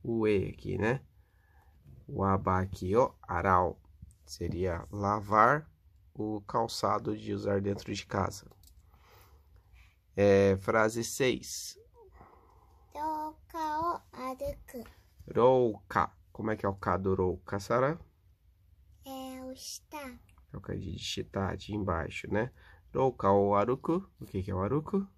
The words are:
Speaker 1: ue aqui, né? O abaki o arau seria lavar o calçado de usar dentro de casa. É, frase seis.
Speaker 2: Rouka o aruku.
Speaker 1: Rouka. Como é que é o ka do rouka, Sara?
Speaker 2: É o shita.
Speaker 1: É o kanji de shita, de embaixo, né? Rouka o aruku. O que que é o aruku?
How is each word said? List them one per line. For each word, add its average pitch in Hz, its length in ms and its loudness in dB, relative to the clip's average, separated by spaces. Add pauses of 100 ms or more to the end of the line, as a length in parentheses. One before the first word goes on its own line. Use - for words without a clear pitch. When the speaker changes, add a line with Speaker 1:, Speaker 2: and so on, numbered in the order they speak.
Speaker 1:
ue 107 460 2
aqui, 98 280 -6
né? 113 240 2 (1040)
O 101 180 -2
abaki 95 720 0
o 131 260 4
arau 90 580 2 (460)
seria 85 640 -4
lavar 104 800 4 (420)
o 107 300 -6
calçado 107 760 -2
de 107 160 -8
usar 101 280 0
dentro 101 340 -4
de 98 100 -8
casa. - 460 -4 (1700)
É, 98 440 6
frase 110 440 2
seis. - 760 -2 (1120)
Speaker 2:
Rouka 311 880 -6
o 339 200 -2 (120)
aruku. 262 720 -10 (480)
Speaker 1:
Rouka. 120 800 4 (200)
Como 107 180 -4
é 107 60 0
que 104 100 -4
é - 20 2
o 98 60 -2
ka 98 220 0
do 95 180 0
rouka, 92 460 -2
Sara? 131 400 0 (1080)
Speaker 2:
É 262 380 -12
o 262 100 -10
shita. 262 640 -14 (340)
Speaker 1:
É - 40 -14
o - 40 -10
kanji 95 320 -8
de 92 60 -8
shita, 98 580 -6
de 98 180 -10
embaixo, 95 580 -4
né? 110 180 0 (420)
Rouka 131 380 2
o 101 240 4
aruku. 127 560 0 (100)
O 123 60 -12
que 95 160 -6
que 98 80 -8
é 95 40 -4
o 92 60 -2
aruku? 156 460 -2 (120)